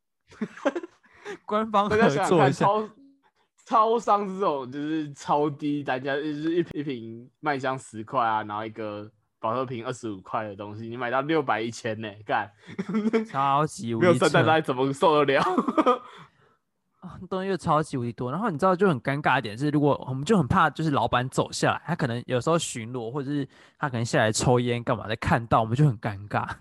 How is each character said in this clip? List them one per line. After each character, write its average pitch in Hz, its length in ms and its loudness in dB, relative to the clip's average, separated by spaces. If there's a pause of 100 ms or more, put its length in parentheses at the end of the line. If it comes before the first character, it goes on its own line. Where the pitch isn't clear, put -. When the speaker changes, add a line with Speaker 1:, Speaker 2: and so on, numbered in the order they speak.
(280)
Speaker 1:
<laughs> - 1160 -8
官 220 240 -2
方 208 180 2
合 214 80 2
作 220 100 6
一 - 40 4
下。 139 60 0
Speaker 2:
大 190 100 0
家 - 20 -2
想 - 0 -
想 180 100 6
看， 156 140 6
超-， 214 380 0 (760)
超 226 340 4
商 208 300 2
这 185 100 -8
种 143 320 -2
就 139 80 -10
是 151 360 -4
超 151 340 0
低 147 340 -4
单 131 200 -4
价， 139 140 -4
就 147 60 -4
是 156 320 -4
一-， 180 40 2 (200)
一 147 40 -4
瓶 120 480 -10 (100)
麦 147 180 -2
香 131 200 -4
十 110 260 -14
块 127 180 -2
啊， 110 200 0
然 107 120 -8
后 110 120 -6
一 - 20 -10
个 107 420 -10 (280)
保 113 160 -2
特 127 100 -2
瓶 123 200 -8
二 127 80 -6
十 117 180 -10
五 95 120 -10
块 113 220 -6
的 104 120 -12
东 104 200 -12
西， 113 120 -12
你 113 80 -10
买 123 140 -4
到 131 100 0
六 151 220 0
百、 113 180 -2
一 117 100 -4
千 113 300 -6
呢， 110 80 -8 (160)
干。 110 260 -2 (800)
Speaker 1:
超 139 360 2
级 117 280 -6
无 113 60 -2
敌 180 60 4
扯。 180 60 8
Speaker 2:
没 - 0 -
有 139 60 2
圣 156 140 4
诞 170 120 4
大 156 100 4
家 160 60 4
怎 151 140 -2
么 135 180 0
受 151 320 4
得 135 100 4
了？ 147 100 4
<laughs> - 1600 -4
Speaker 1:
啊， - 280 -18
东 185 140 -4
西 196 80 -2
又 190 60 0
超 160 260 2
级 - 140 -8
无 123 60 -4
敌 120 100 -4
多， 123 200 -6
然 165 80 -6
后 233 100 -2
你 160 80 -4
知 - 60 2
道 185 100 6
就 190 140 4
很 135 120 2
尴 139 200 -4
尬 143 160 2
的 135 60 0
点 107 140 -8
是， 143 120 0
如 147 100 2
果 143 300 4
我 131 60 -6
们 135 100 -6
就 220 140 4
很 147 80 4
怕 160 240 4
就 160 120 -6
是 160 80 0
老 117 160 2
板 123 220 0
走 - 240 -2
下 135 200 2
来， - 140 -6
他 160 80 -4
可 160 120 -2
能 120 200 -6
有 127 140 -2
时 - 80 -4
候 165 100 2
巡 120 340 -8
逻， 117 180 -8
或 143 120 -6
者 131 80 -8
是 143 160 -2 (320)
他 147 100 -4
可 120 80 -4
能 117 80 0
下 143 140 2
来 110 140 6
抽 123 260 4
烟 120 240 0
干 120 140 0
嘛 104 100 -8
的， 107 100 -4
看 120 300 0
到 127 140 4
我 113 60 2
们 110 100 0
就 151 100 6
很 117 140 2
尴 104 280 -8
尬， - 200 -2 (120)